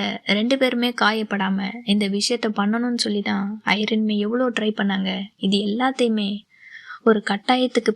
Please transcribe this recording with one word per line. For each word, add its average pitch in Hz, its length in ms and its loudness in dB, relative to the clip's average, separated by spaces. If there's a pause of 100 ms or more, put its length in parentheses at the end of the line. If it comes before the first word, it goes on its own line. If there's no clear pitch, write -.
(260)
ரெண்டு 226 320 2
பேருமே 247 340 2
காயப்படாம 202 800 0 (140)
இந்த 208 220 2
விஷயத்த 214 480 -2
பண்ணணும்னு 233 500 0
சொல்லி 208 160 0
தான் 202 280 -2 (160)
ஐரினுமே 214 520 0
எவ்வளோ 233 320 0
ட்ரை 214 220 0
பண்ணாங்க. 190 400 -2 (260)
இது 196 200 0
எல்லாத்தையுமே 220 720 0 (760)
ஒரு 220 240 6
கட்டாயத்துக்கு 247 680 2